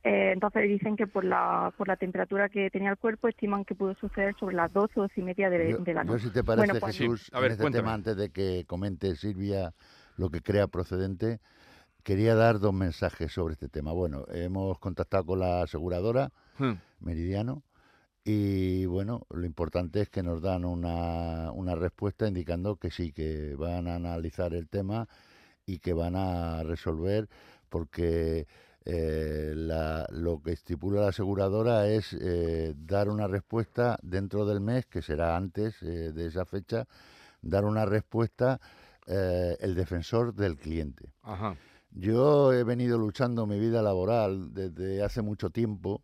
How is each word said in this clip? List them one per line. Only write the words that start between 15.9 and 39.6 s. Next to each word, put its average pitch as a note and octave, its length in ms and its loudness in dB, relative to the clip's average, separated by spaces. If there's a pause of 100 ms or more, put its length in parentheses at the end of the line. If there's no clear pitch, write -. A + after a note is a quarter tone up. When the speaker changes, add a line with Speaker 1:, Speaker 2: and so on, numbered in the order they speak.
Speaker 3:
Hmm. B2 200 0 (240)
Speaker 2:
Meridiano, F#2+ 640 -2 (640)
y F#2+ 600 2
bueno, G2 460 -2
lo F2 160 -4
importante F2 560 -2
es - 80 -2
que G2 120 -4
nos E2+ 200 -2
dan F2+ 240 0
una, E2+ 840 -2
una F2+ 220 -2
respuesta F#2 540 -2
indicando F2+ 480 -2
que F2 140 -6
sí, F2 200 -4
que D2+ 440 -4
van F2 340 -4
a F2 60 -2
analizar E2+ 580 -4
el E2+ 160 -6
tema G2+ 400 -4 (560)
y F2+ 140 -6
que F2+ 160 0
van E2+ 200 0
a F2 480 -2
resolver, E2+ 640 -2 (440)
porque, E2 760 0 (380)
eh, D#2 720 -2
la, D#2+ 540 -2
lo E2 320 -2
que E2+ 100 -4
estipula F2+ 500 -2
la G2+ 60 4
aseguradora G2+ 800 2
es, G#2+ 320 0
eh, E2 560 0
dar F#2+ 320 0
una G#2 200 0
respuesta A2+ 760 -2
dentro G2 420 -2
del G2+ 160 0
mes, A#2+ 240 0
que - 160 -6
será E2 340 0
antes, G2+ 480 -2
eh, E2 300 -6
de E2 140 -4
esa F2 180 -4
fecha, G2+ 420 -4 (540)
dar G2+ 240 2
una G#2+ 220 2
respuesta, A2+ 720 2 (460)
eh, F2+ 540 2